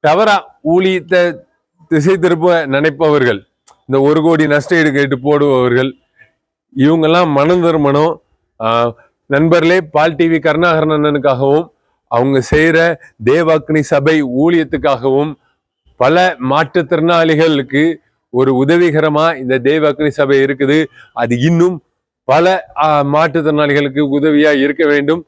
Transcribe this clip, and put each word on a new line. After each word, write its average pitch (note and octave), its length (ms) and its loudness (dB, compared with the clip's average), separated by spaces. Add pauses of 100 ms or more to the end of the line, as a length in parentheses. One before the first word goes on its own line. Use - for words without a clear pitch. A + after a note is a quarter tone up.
தவறா G3 320 2 (280)
ஊழியத்தை F3+ 580 0 (680)
திசை E3 260 2
திருப்ப E3+ 500 0
நினைப்பவர்கள், C#3 760 0 (420)
இந்த C3 180 -2
ஒரு D3+ 220 2
கோடி D#3+ 240 2
நஷ்ட D3 300 0
ஈடு D#3 160 2
கேட்டு C#3 260 -2
போடுபவர்கள், C3 720 0 (880)
இவங்கெல்லாம் D#3+ 540 2
மனம் D#3+ 340 0
திரும்பணும். D#3 500 0 (460)
ஆஹ், A2+ 320 0 (380)
நண்பர்களே, E3 480 2 (120)
பால் D#3 260 0
டி E3 120 0
வி E3 100 0
கருணாகரன் D#3+ 560 0
அண்ணனுக்காகவும் D3 720 0 (440)
அவங்க C3 300 0
செய்யற D3+ 380 0 (460)
தேவாக்னி D#3 560 0
சபை D3+ 360 0 (200)
ஊழியத்துக்காகவும் C#3+ 960 -2 (680)
பல C#3+ 160 2 (240)
மாற்றுத்திறனாளிகளுக்கு D#3 1400 0 (520)
ஒரு C3 200 2
உதவிகரமா D#3 720 0 (100)
இந்த C3 220 -4
தேவாக்னி D3 500 0
சபை C#3 340 0
இருக்குது. C#3 360 0 (360)
அது A#2+ 260 -2
இன்னும் E3+ 360 0 (520)
பல, D#3 180 2 (300)
ஆஹ், D3 300 0
மாற்றுத்திறனாளிகளுக்கு D3 1040 0
உதவியா D3 480 2
இருக்க C#3+ 280 0
வேண்டும். D3 420 0